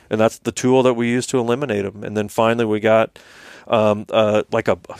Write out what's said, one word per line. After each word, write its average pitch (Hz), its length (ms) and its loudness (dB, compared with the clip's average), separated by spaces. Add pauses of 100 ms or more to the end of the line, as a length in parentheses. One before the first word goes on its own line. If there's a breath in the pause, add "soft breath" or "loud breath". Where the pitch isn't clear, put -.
And 110 120 -2
that's 113 180 2
the 120 120 -6
tool 127 320 2
that 127 100 4
we 117 160 -2
use 120 180 -2
to 135 120 -2
eliminate 117 460 -2
'em. 101 180 -12
And 104 120 -8
then 104 140 -2
finally 113 360 0
we 107 140 -2
got, 110 380 2 (500 loud breath)
um, 107 440 2
uh, 107 400 2
like 113 160 -2
a, 98 100 0 (220)